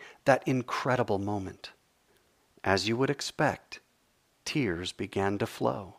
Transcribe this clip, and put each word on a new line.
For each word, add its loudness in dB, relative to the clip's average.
that 6
incredible 0
moment. -4
As 4
you 0
would 2
expect, -2
tears -2
began -2
to 0
flow. -4